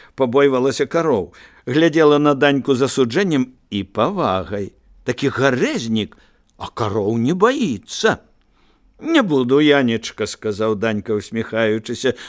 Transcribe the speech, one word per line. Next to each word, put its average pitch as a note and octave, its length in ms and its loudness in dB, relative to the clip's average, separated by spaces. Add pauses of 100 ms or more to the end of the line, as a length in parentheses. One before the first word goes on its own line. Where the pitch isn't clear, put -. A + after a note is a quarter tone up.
(160)
пабойвалася C3+ 680 2
кароў, C#3+ 480 -2 (320)
глядзела D3 540 4
на D3 160 4
Даньку C#3 420 2
з B2+ 120 2
асуджэннем C3+ 640 0 (180)
і G2+ 140 -4
павагай. G#2 880 -4 (320)
Такі B2+ 280 -2
гарэзнік, B2+ 840 -2 (400)
а - 120 -12
кароў G#2+ 500 -2
не B2+ 160 0
баіцца. G#3 840 -2 (800)
"Не D#4 220 2
буду, C#3 380 2
Янечка", B2+ 640 2
сказаў A2 480 -4
Данька, G#2+ 400 -4
усміхаючыся. A2+ 1000 -2 (140)